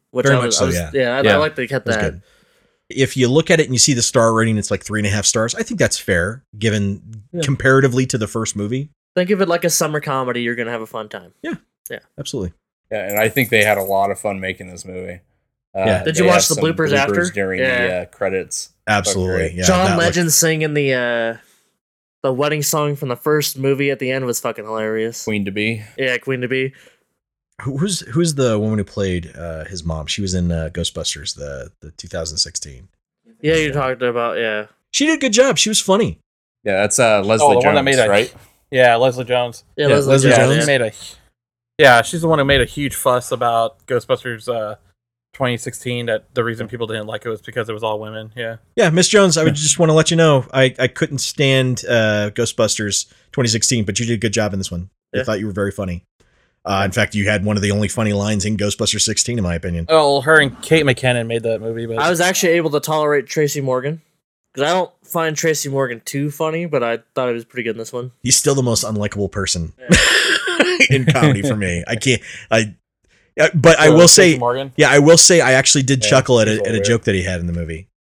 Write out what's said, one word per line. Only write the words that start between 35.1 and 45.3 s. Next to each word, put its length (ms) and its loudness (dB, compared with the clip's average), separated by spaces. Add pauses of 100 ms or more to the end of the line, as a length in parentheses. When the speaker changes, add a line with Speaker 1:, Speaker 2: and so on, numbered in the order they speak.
Speaker 2:
a 40 -12
good 120 0
job. 240 4
She 140 0
was 100 0
funny. 380 0 (460)
Speaker 3:
Yeah, 180 0
that's, 160 0
uh, 240 4
Leslie 240 2
Speaker 4:
Oh, 40 8
the 60 4
Speaker 3:
Jones, 100 2
Speaker 4:
one 100 4
that 80 4
made 140 2
a 100 4
Speaker 3:
right? 260 2 (360)
Speaker 4:
Yeah, 260 6
Leslie 280 0
Jones. 400 -4 (120)
Speaker 1:
Yeah, 120 0
Speaker 2:
Yeah, 60 6
Speaker 1:
Leslie 180 2
Speaker 2:
Leslie 180 6
Speaker 1:
Jones, 80 6
Speaker 2:
Jones. 180 4
Speaker 1:
yeah. 40 2
Speaker 4:
She 60 0
made 160 2
a, 100 -2 (880)
yeah, 240 8
she's 200 -4
the 60 0
one 100 2
who 60 2
made 160 4
a 60 4
huge 280 -6
fuss 380 0
about 540 -2
Ghostbusters, 680 -4
uh, 220 -6 (560)